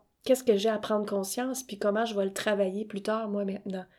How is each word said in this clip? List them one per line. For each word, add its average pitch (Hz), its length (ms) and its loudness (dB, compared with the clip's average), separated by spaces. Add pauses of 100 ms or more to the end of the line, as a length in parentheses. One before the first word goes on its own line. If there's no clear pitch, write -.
(240)
qu'est-ce 254 200 4
que 214 140 6
j'ai 208 120 2
à 208 100 0
prendre 214 260 0
conscience ? 226 560 -4
Puis - 160 -10
comment 214 280 2
je 226 100 -4
vais 196 100 2
le 196 80 -2
travailler 202 520 0
plus 202 180 -8
tard, 220 260 -2
moi, 202 160 -2
maintenant ? 190 400 -6 (140)